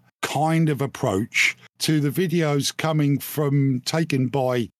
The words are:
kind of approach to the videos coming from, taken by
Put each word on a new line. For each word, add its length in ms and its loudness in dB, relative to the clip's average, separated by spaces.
kind 480 0
of 100 -2
approach 760 -2
to 200 2
the 80 0
videos 680 0
coming 440 0
from, 640 0
taken 440 0
by 520 -2